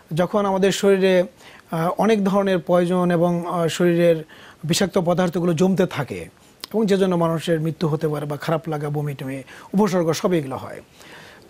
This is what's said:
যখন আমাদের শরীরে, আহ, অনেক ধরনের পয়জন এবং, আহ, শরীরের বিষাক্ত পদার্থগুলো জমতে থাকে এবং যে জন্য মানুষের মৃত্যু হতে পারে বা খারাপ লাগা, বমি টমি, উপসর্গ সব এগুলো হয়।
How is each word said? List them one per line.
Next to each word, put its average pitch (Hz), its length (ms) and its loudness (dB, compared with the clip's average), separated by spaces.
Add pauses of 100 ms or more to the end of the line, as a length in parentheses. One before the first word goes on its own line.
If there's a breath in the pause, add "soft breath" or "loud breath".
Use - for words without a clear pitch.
(140 loud breath)
যখন 180 320 0
আমাদের 190 260 2
শরীরে, 190 520 4 (480 loud breath)
আহ, 170 260 0
অনেক 208 260 2
ধরনের 190 360 2
পয়জন 180 520 2
এবং, 175 360 0
আহ, 175 200 -2
শরীরের 170 580 2 (380 loud breath)
বিষাক্ত 170 340 0
পদার্থগুলো 175 560 0
জমতে 180 320 2
থাকে 110 400 -6 (480 soft breath)
এবং 220 120 0
যে 196 120 2
জন্য 185 180 2
মানুষের 165 440 0
মৃত্যু 160 280 -4
হতে 156 200 -2
পারে 147 180 -6
বা 147 120 -6
খারাপ 160 320 -4
লাগা, 151 200 -6
বমি 147 240 -6
টমি, 135 300 -12 (300 loud breath)
উপসর্গ 180 380 2
সব 180 220 -2
এগুলো 131 240 -2
হয়। - 240 -14 (680 loud breath)